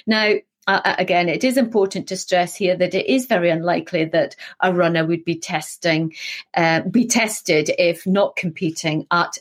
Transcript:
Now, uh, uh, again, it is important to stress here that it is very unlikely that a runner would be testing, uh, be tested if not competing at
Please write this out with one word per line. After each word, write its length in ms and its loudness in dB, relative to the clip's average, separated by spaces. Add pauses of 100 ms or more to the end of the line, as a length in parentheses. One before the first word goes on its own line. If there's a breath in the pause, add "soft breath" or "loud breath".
Now, 280 2 (340)
uh, 160 2
uh, 140 2
again, 320 2
it 160 -2
is 120 2
important 500 0
to 100 -6
stress 360 0
here 220 0
that 180 0
it 160 0
is 180 0
very 220 2
unlikely 560 0
that 300 -2 (260 loud breath)
a 120 2
runner 320 2
would 180 -2
be 120 -2
testing, 800 -4 (400 loud breath)
uh, 280 2
be 240 2
tested 760 0
if 260 0
not 300 2
competing 760 -4
at 300 0